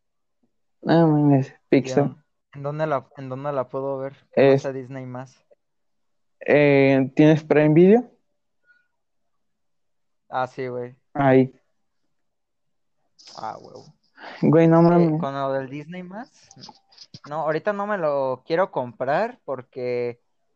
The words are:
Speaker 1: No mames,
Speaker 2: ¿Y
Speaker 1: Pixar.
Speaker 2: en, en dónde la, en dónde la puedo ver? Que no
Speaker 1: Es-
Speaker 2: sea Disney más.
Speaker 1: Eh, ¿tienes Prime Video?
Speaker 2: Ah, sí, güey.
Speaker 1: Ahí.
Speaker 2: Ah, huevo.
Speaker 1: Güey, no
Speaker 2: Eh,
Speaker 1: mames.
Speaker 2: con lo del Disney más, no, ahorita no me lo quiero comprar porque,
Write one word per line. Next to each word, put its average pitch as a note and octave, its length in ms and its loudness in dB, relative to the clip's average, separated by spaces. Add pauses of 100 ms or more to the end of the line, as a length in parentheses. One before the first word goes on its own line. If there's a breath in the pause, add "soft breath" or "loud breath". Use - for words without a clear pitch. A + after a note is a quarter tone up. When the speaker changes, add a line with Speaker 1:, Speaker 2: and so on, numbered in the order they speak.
(800)
Speaker 1:
No E3 260 2
mames, D3 420 2
Speaker 2:
¿Y - 40 -20 (160)
Speaker 1:
Pixar. C#3 360 0
Speaker 2:
en, - 180 -10 (300)
en C#3+ 100 -14
dónde D3+ 240 -6
la, C#3 200 -4 (100)
en C3+ 100 -14
dónde C3+ 240 -8
la C3 160 -6
puedo C3+ 300 -8
ver? C3+ 160 -10 (200)
Que - 140 2
no C3+ 60 6
Speaker 1:
Es- C3+ 80 2
Speaker 2:
sea C#3 100 -10
Disney C3 340 -14
más. B2+ 380 -16 (960)
Speaker 1:
Eh, C#3 760 2
¿tienes D3+ 280 4
Prime D3+ 300 2
Video? F#3+ 360 4 (2250)
Speaker 2:
Ah, C3 180 -6
sí, C3 200 -10
güey. B2 280 -12 (180)
Speaker 1:
Ahí. C3 400 2 (1800)
Speaker 2:
Ah, - 220 -12
huevo. - 260 -20 (560 loud breath)
Speaker 1:
Güey, D#3+ 260 4
no E3 120 4
Speaker 2:
Eh, E3+ 40 6
Speaker 1:
mames. E3+ 360 2
Speaker 2:
con C#3 140 -6
lo C#3 200 -6
del C3+ 160 -6
Disney D3+ 340 -14
más, G3 460 -20 (800)
no, D#3 120 -8
ahorita D#3 320 -4
no G3+ 140 -8
me G#3 100 -4
lo C#3 480 -4
quiero - 260 -2
comprar D3 720 -6
porque, B2 760 -8 (340)